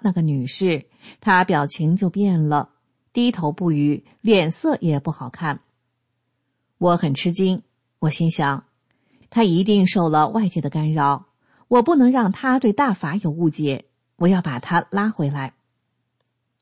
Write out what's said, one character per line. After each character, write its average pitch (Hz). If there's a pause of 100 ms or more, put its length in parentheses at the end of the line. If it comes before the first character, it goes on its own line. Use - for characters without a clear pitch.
那 202
个 180
女 143
士， 160 (340)
她 185
表 151
情 156
就 196
变 180
了， 147 (420)
低 240
头 160
不 175
语， 147 (160)
脸 190
色 294
也 151
不 139
好 139
看。 147 (1160)
我 175
很 151
吃 175
惊， 185 (340)
我 160
心 165
想， 139 (680)
她 233
一 180
定 202
受 180
了 156
外 220
界 170
的 139
干 156
扰， 143 (420)
我 247
不 330
能 254
让 233
她 262
对 240
大 254
法 160
有 185
误 165
解， 147 (320)
我 170
要 185
把 135
她 170
拉 202
回 151
来。 139 (1080)